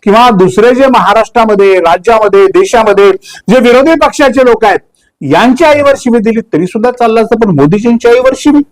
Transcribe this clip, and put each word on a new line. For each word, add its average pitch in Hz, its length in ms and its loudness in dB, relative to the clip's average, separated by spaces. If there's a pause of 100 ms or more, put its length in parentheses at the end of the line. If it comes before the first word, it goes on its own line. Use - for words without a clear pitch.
किंवा 226 280 2
दुसरे 208 440 2
जे 269 120 0
महाराष्ट्रामध्ये, 208 920 0
राज्यामध्ये, 196 680 0
देशामध्ये 196 640 0 (360)
जे 247 120 2
विरोधी 254 340 2
पक्षाचे 285 520 -2
लोक 220 180 0
आहेत 202 140 0 (420)
यांच्या 233 480 0
आईवर 285 300 0
शिवी 240 200 -2
दिली 226 220 -4
तरी 180 260 -6
सुद्धा 226 240 -4
चाललं 233 320 -2
असतं, 226 140 -2
पण 202 240 -2
मोदीजींच्या 226 500 0
आईवर 254 260 2
शिवी 294 240 0 (120)